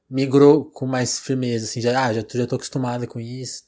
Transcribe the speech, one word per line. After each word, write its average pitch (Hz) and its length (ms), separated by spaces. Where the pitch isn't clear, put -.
migrou 139 580
com - 200
mais 127 320
firmeza, 123 480
assim, 113 140
já, 123 260
"Ah, 113 60
já 110 100
tô, 123 160
já 120 80
tô 113 100
acostumada 123 500
com 120 140
isso"? 123 480